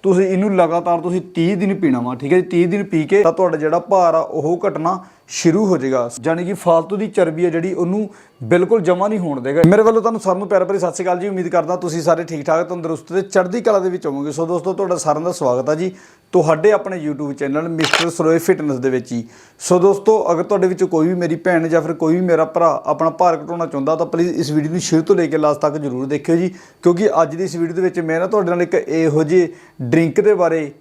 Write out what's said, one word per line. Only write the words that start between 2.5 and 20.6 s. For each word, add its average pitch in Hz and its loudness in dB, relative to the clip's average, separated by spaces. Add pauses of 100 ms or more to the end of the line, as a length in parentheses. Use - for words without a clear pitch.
ਦਿਨ 202 -2
ਪੀ 165 -2
ਕੇ 196 2
ਤਾਂ 165 4
ਤੁਹਾਡਾ 170 0
ਜਿਹੜਾ 156 0
ਭਾਰ 175 2
ਆ 160 4
ਉਹ 156 -4
ਘਟਣਾ 175 -2 (320)
ਸ਼ੁਰੂ 175 2
ਹੋ 180 2
ਜਾਏਗਾ, 131 0 (160)
ਯਾਨੀ 165 -2
ਕਿ 190 -4
ਫਾਲਤੂ 170 0
ਦੀ 214 -4
ਚਰਬੀ 170 0
ਆ 175 2
ਜਿਹੜੀ 170 -2
ਉਹਨੂੰ 190 -2 (340)
ਬਿਲਕੁਲ 208 2
ਜਮ੍ਹਾਂ 180 0
ਨਹੀਂ 214 -2
ਹੋਣ 147 -4
ਦੇਗਾ। 139 0
ਮੇਰੇ 208 6
ਵੱਲੋਂ 226 4
ਤੁਹਾਨੂੰ 226 -2
ਸਾਰਿਆਂ 185 0
ਨੂੰ 196 -8
ਪਿਆਰ 185 2
ਭਰੀ 196 -2
ਸਤਿ 175 -2
ਸ਼੍ਰੀ 185 -8
ਅਕਾਲ 180 0
ਜੀ। 196 -4
ਉਮੀਦ 185 -4
ਕਰਦਾ 170 0
ਤੁਸੀਂ 165 -4
ਸਾਰੇ 165 2
ਠੀਕ 147 -8
ਠਾਕ, 170 0
ਤੰਦਰੁਸਤ 165 -8
ਤੇ 185 0
ਚੜ੍ਹਦੀ 190 -2
ਕਲਾ 208 2
ਦੇ 185 0
ਵਿੱਚ 180 -6
ਹੋਵੋਗੇ। 143 -6
ਸੋ 165 -4
ਦੋਸਤੋ, 175 -4
ਤੁਹਾਡਾ 180 -2
ਸਾਰਿਆਂ 151 -2
ਦਾ 175 -2
ਸਵਾਗਤ 131 -2
ਆ 156 2
ਜੀ 185 -4 (400)
ਤੁਹਾਡੇ 165 4
ਆਪਣੇ 190 -2
YouTube 147 -6
ਚੈਨਲ 143 -4
ਮਿਸਟਰ 165 -2
ਸਰੋਏ 165 2
ਫਿਟਨੈੱਸ 156 0
ਦੇ 131 0
ਵਿੱਚ 123 -4
ਹੀ। 117 -4 (360)
ਸੋ 180 2
ਦੋਸਤੋ, 196 2
ਅਗਰ 170 0
ਤੁਹਾਡੇ 190 0